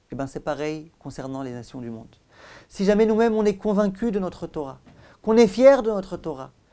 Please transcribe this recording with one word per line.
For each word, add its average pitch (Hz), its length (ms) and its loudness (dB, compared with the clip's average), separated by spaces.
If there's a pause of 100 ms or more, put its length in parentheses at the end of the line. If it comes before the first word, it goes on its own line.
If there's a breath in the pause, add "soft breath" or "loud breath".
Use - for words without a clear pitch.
(100)
Et - 40 -12
bien 135 120 -6
c'est 135 140 -10
pareil 151 580 -8
concernant 135 440 -10
les 131 100 -10
nations 123 280 -14
du 117 100 -12
monde. 113 240 -16 (540 loud breath)
Si - 160 -6
jamais 208 220 4
nous-mêmes 220 280 2
on 214 100 0
est 208 120 0
convaincus 208 560 -2
de 196 60 -2
notre 180 280 -8
Torah, 135 340 -10 (420 loud breath)
qu'on 220 140 2
est 233 100 8
fiers 254 360 6
de 214 80 -2
notre 190 260 -6
Torah, 135 360 -10 (200 soft breath)